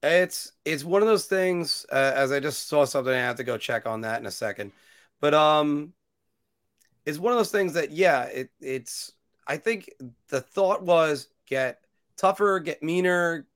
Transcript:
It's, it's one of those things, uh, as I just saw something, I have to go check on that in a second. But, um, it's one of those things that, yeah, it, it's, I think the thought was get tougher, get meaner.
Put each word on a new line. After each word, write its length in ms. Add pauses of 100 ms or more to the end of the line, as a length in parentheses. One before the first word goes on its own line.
It's, 480 (140)
it's 180
one 180
of 60
those 180
things, 680
uh, 240
as 160
I 80
just 280
saw 180
something, 280
I 40
have 200
to 60
go 140
check 280
on 160
that 180
in 60
a 60
second. 400 (480)
But, 140
um, 600 (1120)
it's 140
one 140
of 40
those 140
things 220
that, 180
yeah, 320
it, 260 (100)
it's, 520 (360)
I 100
think 320 (400)
the 120
thought 420
was 440 (200)
get 320 (380)
tougher, 420
get 240
meaner. 720